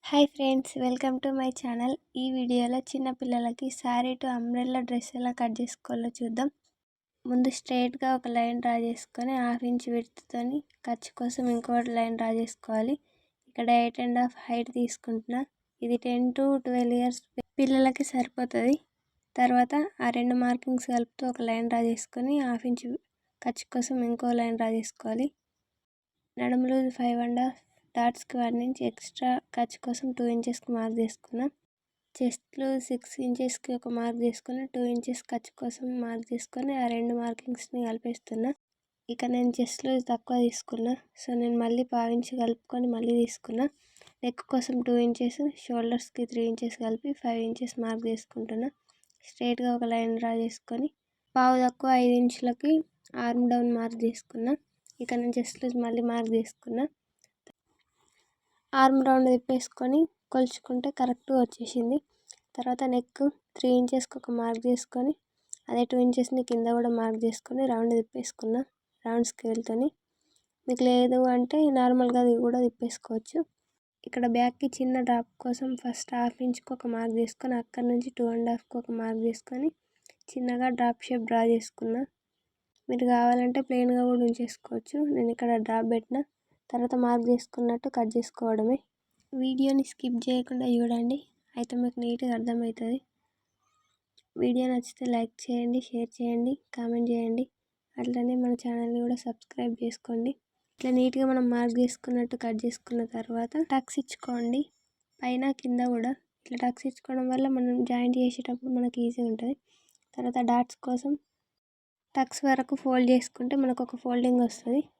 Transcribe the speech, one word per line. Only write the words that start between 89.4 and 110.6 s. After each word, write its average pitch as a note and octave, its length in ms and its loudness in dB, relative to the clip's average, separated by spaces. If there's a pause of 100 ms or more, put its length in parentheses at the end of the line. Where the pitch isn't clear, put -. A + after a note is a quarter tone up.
స్కిప్ B3 360 -4
చేయకుండా B3+ 480 -2
చూడండి, A#3+ 500 2 (380)
అయితే A#3+ 200 -6
మీకు A#3+ 240 0
నీట్‌గా A#3+ 340 -2
అర్థమవుతుంది. A#3 640 -2 (1400)
వీడియో B3 320 0
నచ్చితే B3 380 -6
లైక్ A#3 260 -2 (100)
చేయండి, A#3+ 400 -2
షేర్ A#3 300 -8
చేయండి, A#3+ 420 -2 (200)
కామెంట్ A#3 360 -2
చేయండి. A#3 360 -2 (520)
అట్లనే B3 380 -2
మన B3 160 0 (100)
ఛానల్ని A#3 400 -2
కూడా A#3+ 160 -2
సబ్స్క్రైబ్ A#3+ 640 -6
చేసుకోండి. A#3 540 -4 (360)
ఇట్లా - 220 -4
నీట్‌గా B3+ 360 4
మనం C4 220 2
మార్క్ A#3+ 300 0
చేసుకున్నట్టు B3 580 0
కట్ A3+ 240 -4
చేసుకున్న A#3+ 440 -4
తర్వాత A#3 640 -4
టక్స్ C4 300 0
ఇచ్చుకోండి, A#3+ 640 -2 (580)
పైన B3+ 320 0
కింద B3 360 -2
కూడా. A#3+ 240 0 (260)
ఇట్లా A#3+ 240 -10
టక్స్ B3 260 -2
ఇచ్చుకోవడం B3+ 420 -4
వల్ల C4 180 2
మనం B3 380 2
జాయింట్ B3 380 2
చేసేటప్పుడు B3 500 -2
మనకి B3 340 0
ఈజీ A#3+ 160 -2
ఉంటుంది. A#3 340 -2 (600)
తర్వాత B3 280 -2
డార్ట్స్ A#3+ 360 2